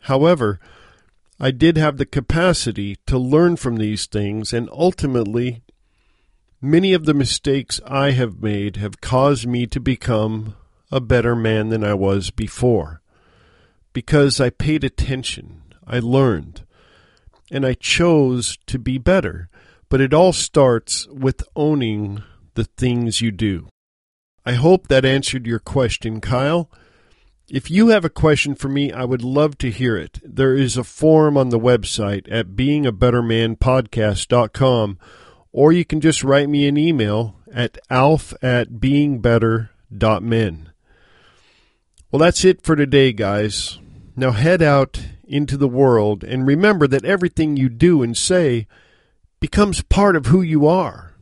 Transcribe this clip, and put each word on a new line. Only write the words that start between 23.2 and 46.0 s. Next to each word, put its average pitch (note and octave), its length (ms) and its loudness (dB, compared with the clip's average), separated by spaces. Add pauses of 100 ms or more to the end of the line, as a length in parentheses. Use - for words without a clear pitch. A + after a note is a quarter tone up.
you A#2 100 -2
do. F#2+ 360 -4 (800)
I A#2+ 80 -4
hope E3 340 2
that C3 160 4
answered C3 420 -2
your A#2 140 -4
question, A2+ 640 -4
Kyle. C#3 500 -2 (760)
If C3 200 -8
you G#3 200 4
have G#3 160 4
a D#3 40 0
question C#3+ 460 0
for C#3 140 -8
me, C#3+ 220 -2
I A#2 120 -8
would B2 200 -4
love C#3+ 340 0
to B2+ 140 -4
hear A2+ 260 -2
it. D#2+ 260 -12
There C3 320 0
is B2+ 220 0
a B2 80 -4
form D#3 500 4
on C3 140 2
the A#2 100 0
website G#2 720 -2
at G2 240 -6
being C#3+ 300 0
a A#2+ 80 -2
better A#2+ 280 2
man A2+ 360 -2
podcast A#2 720 -2
dot A#2 240 0
com, A2+ 440 0 (540)
or D3+ 220 4
you F3 100 2
can D#3 160 -4
just D3+ 240 0
write C#3 240 2
me C#3+ 200 0
an C#3+ 100 0
email A2+ 580 0 (160)
at A#2+ 260 -6 (120)
alf C#3 520 0
at A#2+ 380 -2
being C#3 400 0
better A2+ 520 2 (240)
dot G#2 280 0
men. G#2 460 -4 (1400)
Well, C#3 100 -2
that's F3 260 4
it F#3 180 4
for D#3+ 140 0
today, C3+ 340 4
guys. G#2 680 -4 (360)
Now C3 160 0
head D#3 300 2
out C#3 400 2 (260)
into C#3 300 -2
the C#3 100 2
world A#2 560 2